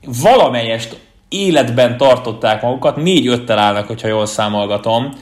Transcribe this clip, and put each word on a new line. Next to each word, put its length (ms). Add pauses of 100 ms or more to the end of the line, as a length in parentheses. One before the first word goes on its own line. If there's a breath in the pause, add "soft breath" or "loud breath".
(240)
valamelyest 760 (280)
életben 680
tartották 680
magukat, 340
négy 300
öttel 320
állnak, 280
hogyha 220
jól 180
számolgatom. 960